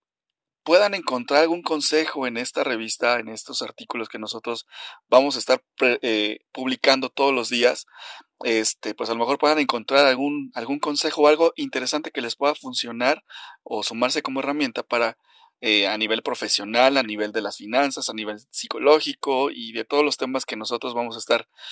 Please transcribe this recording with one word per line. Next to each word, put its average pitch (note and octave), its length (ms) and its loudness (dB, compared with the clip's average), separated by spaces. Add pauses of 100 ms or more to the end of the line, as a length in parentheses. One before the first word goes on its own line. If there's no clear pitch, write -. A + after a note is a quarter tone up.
(600)
puedan G3 320 4
encontrar C#3 480 0
algún E3 220 2
consejo D#3 640 0
en A#2 100 -4
esta B2 260 -2
revista, A#2+ 560 -2
en A2 100 -10
estos B2 340 -6
artículos A#2 440 -10
que A#2 120 -12
nosotros A2+ 480 -8 (420)
vamos C3 260 6
a B2 40 -6
estar B2+ 240 0 (120)
pre-, B2 280 2
eh, G#2+ 380 -2 (100)
publicando C3 580 0
todos C#3 240 0
los A#2+ 160 -2
días, A#2+ 380 2 (560)
este, A2 500 0
pues A2+ 160 -6
a A#2 40 0
lo A#2 60 -4
mejor B2+ 200 0
puedan D3+ 180 4
encontrar C3+ 480 2
algún, C#3 480 0
algún B2 260 -6
consejo D3+ 440 0
o D3 40 8
algo D#3+ 280 6
interesante C#3 560 -4
que C3+ 100 -6
les A#2 140 -4
pueda C#3+ 180 0
funcionar B2 720 -4 (400)
o A2 180 -4
sumarse B2 400 0
como C3+ 180 -4
herramienta C3+ 440 -2
para, A#2+ 340 0 (480)
eh, G#2 220 4
a G#2+ 100 0
nivel A2 260 -2
profesional, A#2+ 720 2
a C3 60 2
nivel G#2 280 -4
de A2 100 -2
las G2+ 140 -6
finanzas, B2 540 -2
a A2+ 40 -8
nivel G#2+ 240 -8 (120)
psicológico C#3 1000 2
y A2+ 220 -12
de A2+ 140 -6
todos D3 180 2
los C#3 140 0
temas C3 280 -4
que A#2 120 -8
nosotros A#2+ 360 -6
vamos A#2+ 220 -6
a A#2 40 -12
estar A#2 280 0 (240)